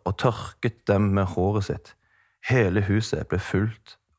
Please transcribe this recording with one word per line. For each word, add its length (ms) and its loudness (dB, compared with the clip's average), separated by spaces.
og 160 -2
tørket 680 -4
dem 280 4
med 180 0
håret 340 0
sitt. 260 -8
Hele 420 2
huset 420 0
ble 140 -2
fullt 540 -4